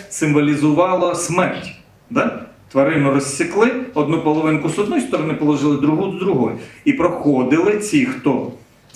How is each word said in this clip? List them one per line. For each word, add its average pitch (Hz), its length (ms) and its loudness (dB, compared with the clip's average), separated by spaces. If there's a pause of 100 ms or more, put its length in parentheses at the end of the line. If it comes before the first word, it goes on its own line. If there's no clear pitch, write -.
символізувало 151 1080 2
смерть. - 600 -4 (340)
Да? - 360 -4 (260)
Тварину 139 400 2
розсікли, 180 600 0 (220)
одну 151 280 0
половинку 156 480 0
з 156 100 -6
одної 247 220 -2
сторони 156 320 -4
положили, 147 440 0
другу 156 400 2
з - 20 -8
другої. 151 360 0 (300)
І - 80 4
проходили 160 840 2
ці, 151 280 0
хто, 127 460 -2 (440)